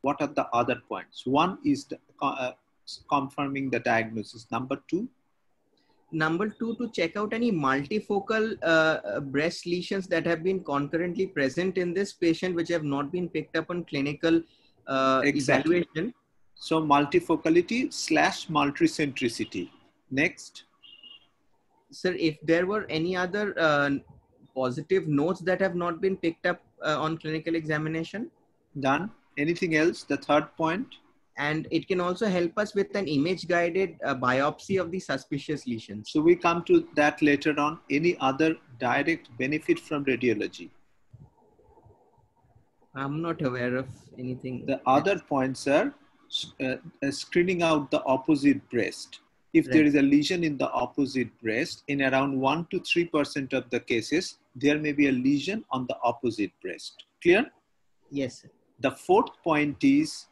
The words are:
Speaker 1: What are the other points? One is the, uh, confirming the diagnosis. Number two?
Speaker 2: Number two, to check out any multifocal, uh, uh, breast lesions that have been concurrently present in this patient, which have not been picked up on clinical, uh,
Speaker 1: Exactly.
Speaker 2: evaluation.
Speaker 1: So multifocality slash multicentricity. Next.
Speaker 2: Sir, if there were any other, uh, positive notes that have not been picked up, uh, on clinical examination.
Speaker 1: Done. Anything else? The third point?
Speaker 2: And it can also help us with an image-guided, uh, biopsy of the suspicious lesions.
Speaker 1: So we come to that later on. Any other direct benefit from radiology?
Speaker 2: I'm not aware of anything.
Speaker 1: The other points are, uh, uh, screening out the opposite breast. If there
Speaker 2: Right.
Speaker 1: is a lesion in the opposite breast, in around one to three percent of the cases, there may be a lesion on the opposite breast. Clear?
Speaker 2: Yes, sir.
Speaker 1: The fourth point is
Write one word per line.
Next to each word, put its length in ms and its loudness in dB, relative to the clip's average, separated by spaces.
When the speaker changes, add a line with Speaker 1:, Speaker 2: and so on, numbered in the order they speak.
Speaker 1:
What 180 -2
are 200 -2
the 60 -2
other 280 -2
points? 380 -10
One 380 2
is 220 0
the, 120 -12
uh, 320 -4
confirming 640 -2
the 100 0
diagnosis. 720 -2
Number 260 -4
two? 200 -4
Speaker 2:
Number 400 0
two, 260 -6
to 140 -6
check 260 -2
out 160 -4
any 180 0
multifocal, 1120 0
uh, 40 -2
uh, 540 2
breast 440 -2
lesions 440 -4
that 180 0
have 180 0
been 180 0
concurrently 640 -2
present 520 -2
in 160 -2
this 180 -2
patient, 420 0
which 140 -2
have 160 0
not 260 -2
been 180 -4
picked 280 -6
up 140 -4
on 140 -4
clinical, 580 0
uh, 380 2
Speaker 1:
Exactly. 540 2
Speaker 2:
evaluation. 360 -4
Speaker 1:
So 280 0
multifocality 1080 2
slash 560 0
multicentricity. 1200 -2
Next. 540 -4
Speaker 2:
Sir, 280 -4
if 240 0
there 240 2
were 240 -2
any 260 -2
other, 420 -2
uh, 320 4
positive 540 -2
notes 320 0
that 220 0
have 120 0
not 280 -4
been 140 0
picked 280 -4
up, 160 0
uh, 180 0
on 160 -2
clinical 380 -4
examination. 760 -4
Speaker 1:
Done. 300 0
Anything 380 0
else? 260 2
The 160 -4
third 400 0
point? 280 -2
Speaker 2:
And 320 -4
it 180 -2
can 120 0
also 260 -2
help 320 0
us 160 -4
with 200 -2
an 140 -2
image-guided, 960 0
uh, 100 0
biopsy 640 0
of 120 -2
the 100 -6
suspicious 680 -6
lesions. 440 -8
Speaker 1:
So 100 0
we 160 6
come 280 0
to 300 4
that 280 2
later 360 2
on. 200 -2
Any 280 2
other 380 2
direct 600 -2
benefit 400 0
from 260 -6
radiology? 640 -2
Speaker 2:
I'm 280 -4
not 180 -4
aware 360 -2
of 120 -6
anything. 480 -8
Speaker 1:
The 200 -2
other 320 4
points 480 -2
are, 280 2
uh, 160 -4
uh, 80 0
screening 520 0
out 280 2
the 140 0
opposite 640 2
breast. 520 -4
If 120 6
there 160 6
Speaker 2:
Right. 40 6
Speaker 1:
is 80 4
a 80 6
lesion 420 4
in 140 -2
the 120 0
opposite 600 -2
breast, 480 -4
in 140 0
around 360 2
one 280 0
to 140 -4
three 240 0
percent 480 -2
of 180 -2
the 100 0
cases, 580 -2
there 240 2
may 140 -2
be 160 4
a 40 4
lesion 580 0
on 160 -2
the 160 -6
opposite 580 -2
breast. 440 -14
Clear? 280 4
Speaker 2:
Yes, 320 -6
sir. 80 -20
Speaker 1:
The 100 2
fourth 400 2
point 420 0
is 480 4